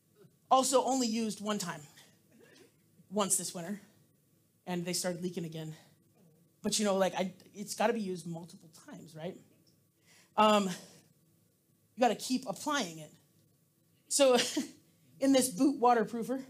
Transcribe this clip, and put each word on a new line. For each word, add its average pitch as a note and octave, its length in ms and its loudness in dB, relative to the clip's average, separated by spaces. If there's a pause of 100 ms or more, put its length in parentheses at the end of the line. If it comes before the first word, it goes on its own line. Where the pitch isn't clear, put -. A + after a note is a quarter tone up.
(500)
Also C4 340 4
only C4 240 0
used A3 340 -2
one G#3 180 -4
time, D#3 220 -8 (1300)
once F#3+ 260 0
this F3 160 -6
winter, F#3 260 -8 (880)
and F3+ 180 -4
they F3 100 -4
started F3 280 -4
leaking F3+ 240 -6
again. D#3 300 -10 (880)
But G#3 160 0
you G#3 60 2
know, G3 100 4
like, F#3+ 180 2
I, F3+ 180 -2 (220)
it's G#3 220 -10
gotta A3+ 180 2
be A#3 80 -4
used F3+ 240 -6
multiple E3+ 440 -14 (200)
times, E3+ 260 -18
right? E3 220 -10 (1000)
Um, G#3+ 280 6
you - 1400 -14
gotta A3+ 140 4
keep - 340 -4
applying F#3 500 -6
it. D3+ 120 -18 (960)
So C4 300 6 (400)
<laughs> - 420 -20
in C4+ 120 4
this C4 180 4
boot B3+ 300 0
waterproofer A#3+ 720 2